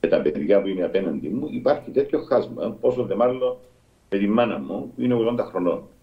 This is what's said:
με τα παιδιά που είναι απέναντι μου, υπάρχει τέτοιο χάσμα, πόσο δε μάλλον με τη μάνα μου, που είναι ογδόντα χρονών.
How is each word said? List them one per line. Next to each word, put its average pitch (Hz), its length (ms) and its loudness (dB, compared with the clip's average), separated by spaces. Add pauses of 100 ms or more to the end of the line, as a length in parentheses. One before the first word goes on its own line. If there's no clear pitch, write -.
με 82 80 2
τα - 120 4
παιδιά 76 420 2
που 98 60 -2
είναι 92 160 -2
απέναντι 80 440 -2
μου, 117 220 -4
υπάρχει 127 400 -2
τέτοιο 139 280 0
χάσμα, - 640 -2
πόσο 123 240 2
δε 120 100 -4
μάλλον 127 420 0 (540)
με 98 80 0
τη 101 100 2
μάνα 110 300 2
μου, 85 380 -8
που 123 60 -6
είναι 123 120 2
ογδόντα 120 300 0
χρονών. 87 380 -2 (200)